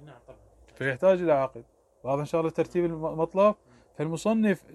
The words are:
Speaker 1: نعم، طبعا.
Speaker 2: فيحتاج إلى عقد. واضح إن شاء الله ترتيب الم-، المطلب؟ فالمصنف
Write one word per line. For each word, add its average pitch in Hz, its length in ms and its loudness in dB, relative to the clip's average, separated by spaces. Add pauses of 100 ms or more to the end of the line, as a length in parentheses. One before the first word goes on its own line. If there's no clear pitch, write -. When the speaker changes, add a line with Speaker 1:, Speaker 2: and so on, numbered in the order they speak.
Speaker 1:
نعم، 131 120 -20 (100)
طبعا. 131 100 -20 (360)
Speaker 2:
فيحتاج 180 480 2
إلى 165 100 2
عقد. 131 320 -2 (400)
واضح 139 160 -2
إن 147 60 -6
شاء 165 140 -2
الله 160 120 -2
ترتيب 170 320 -2
الم-، 160 220 -4
المطلب؟ 190 480 2 (400)
فالمصنف 196 720 -2 (100)